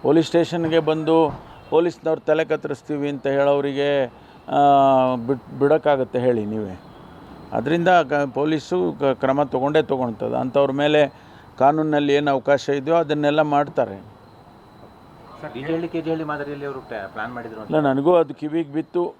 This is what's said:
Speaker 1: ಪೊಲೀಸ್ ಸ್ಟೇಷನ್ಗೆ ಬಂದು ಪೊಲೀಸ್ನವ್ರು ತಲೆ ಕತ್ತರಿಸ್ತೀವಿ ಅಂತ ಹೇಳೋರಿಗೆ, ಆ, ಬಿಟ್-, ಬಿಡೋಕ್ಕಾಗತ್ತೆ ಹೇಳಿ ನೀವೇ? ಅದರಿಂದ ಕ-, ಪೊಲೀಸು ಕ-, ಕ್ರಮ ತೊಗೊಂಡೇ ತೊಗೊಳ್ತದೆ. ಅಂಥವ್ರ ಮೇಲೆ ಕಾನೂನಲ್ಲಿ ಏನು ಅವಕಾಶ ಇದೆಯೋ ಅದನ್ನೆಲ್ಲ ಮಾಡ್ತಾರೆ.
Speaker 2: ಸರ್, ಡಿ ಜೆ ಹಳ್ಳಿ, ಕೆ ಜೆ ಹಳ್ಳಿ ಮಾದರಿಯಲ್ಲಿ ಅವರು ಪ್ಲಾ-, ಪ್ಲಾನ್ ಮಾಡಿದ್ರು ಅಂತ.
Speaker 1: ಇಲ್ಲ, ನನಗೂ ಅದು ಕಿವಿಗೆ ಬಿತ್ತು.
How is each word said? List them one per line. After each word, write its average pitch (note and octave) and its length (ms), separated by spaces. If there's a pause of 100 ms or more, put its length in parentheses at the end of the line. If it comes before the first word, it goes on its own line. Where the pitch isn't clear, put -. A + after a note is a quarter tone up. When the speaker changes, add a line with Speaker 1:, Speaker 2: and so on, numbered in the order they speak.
Speaker 1:
ಪೊಲೀಸ್ D#3 240
ಸ್ಟೇಷನ್ಗೆ E3 520
ಬಂದು D#3 600 (300)
ಪೊಲೀಸ್ನವ್ರು D#3+ 500
ತಲೆ D#3 240
ಕತ್ತರಿಸ್ತೀವಿ D3 640
ಅಂತ C#3+ 180
ಹೇಳೋರಿಗೆ, C#3 800 (420)
ಆ, C#3+ 100 (560)
ಬಿಟ್-, B2+ 440
ಬಿಡೋಕ್ಕಾಗತ್ತೆ C#3+ 600
ಹೇಳಿ A#2+ 260
ನೀವೇ? G#2 360 (720)
ಅದರಿಂದ D#3+ 360
ಕ-, D3 460
ಪೊಲೀಸು D#3 680
ಕ-, C3+ 200
ಕ್ರಮ C3+ 220
ತೊಗೊಂಡೇ C#3+ 400
ತೊಗೊಳ್ತದೆ. A#2+ 580
ಅಂಥವ್ರ C3+ 320
ಮೇಲೆ D3 400 (460)
ಕಾನೂನಲ್ಲಿ D3 540
ಏನು D3 180
ಅವಕಾಶ C#3 380
ಇದೆಯೋ C#3+ 280
ಅದನ್ನೆಲ್ಲ D3+ 460
ಮಾಡ್ತಾರೆ. C#3+ 540 (1500)
Speaker 2:
ಸರ್, D3+ 120
ಡಿ B2 60
ಜೆ D3+ 120
ಹಳ್ಳಿ, E3 160
ಕೆ E3 140
ಜೆ D#3+ 80
ಹಳ್ಳಿ D#3+ 140
ಮಾದರಿಯಲ್ಲಿ C#3+ 420
ಅವರು C3 140
ಪ್ಲಾ-, G#2 320
ಪ್ಲಾನ್ A2+ 220
ಮಾಡಿದ್ರು A2+ 260
ಅಂತ. G#2+ 100
Speaker 1:
ಇಲ್ಲ, D#3 100
ನನಗೂ C#3+ 340
ಅದು D3 200
ಕಿವಿಗೆ D3+ 380
ಬಿತ್ತು. E3 480